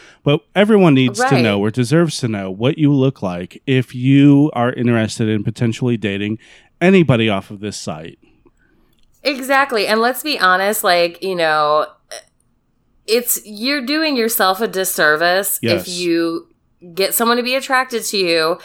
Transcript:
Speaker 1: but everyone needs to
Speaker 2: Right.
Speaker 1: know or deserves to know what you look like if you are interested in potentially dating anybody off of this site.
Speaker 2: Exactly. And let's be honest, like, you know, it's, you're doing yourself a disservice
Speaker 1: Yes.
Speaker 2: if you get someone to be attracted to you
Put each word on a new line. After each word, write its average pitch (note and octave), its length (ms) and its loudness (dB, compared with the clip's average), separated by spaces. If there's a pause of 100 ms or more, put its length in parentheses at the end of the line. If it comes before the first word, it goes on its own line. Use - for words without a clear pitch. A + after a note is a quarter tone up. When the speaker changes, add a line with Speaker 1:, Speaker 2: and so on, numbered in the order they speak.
(220)
Speaker 1:
but D3 180 2 (140)
everyone F#3+ 400 6
needs B2+ 240 2
to B3 80 0
Speaker 2:
Right. B2+ 160 2
Speaker 1:
know G#2 180 2
or G#2+ 100 0
deserves C#3+ 500 0
to A#2+ 80 -4
know G2 220 -6
what A2+ 280 -2
you D3 140 2
look C3+ 300 0
like F2+ 440 -8
if C3 280 0
you C#3 600 4
are A#2+ 180 -2
interested A#2 560 -2
in G#2+ 160 -2
potentially A#2+ 520 -2
dating G#2 420 -4 (420)
anybody C#3+ 480 4
off G2 220 -4
of G2+ 100 -16
this G#2 160 -10
site. D#2+ 420 -12 (1080)
Speaker 2:
Exactly. C4+ 640 -2
And A3 120 0
let's B3+ 220 -2
be D4 160 -4
honest, F#3+ 460 0
like, F3 400 0
you F#3+ 100 -4
know, D#3 520 0 (1200)
it's, A#3+ 380 -2
you're A#3 400 -6
doing D4+ 320 -2
yourself A3 440 0
a A3 80 -2
disservice F3+ 920 0
Speaker 1:
Yes. F3 280 -2
Speaker 2:
if F3+ 100 -10
you E3 480 -2 (480)
get F#3+ 180 -4
someone A#3 240 0
to B3 60 -2
be B3 140 -4
attracted B3+ 480 -2
to - 120 -6
you E3+ 480 0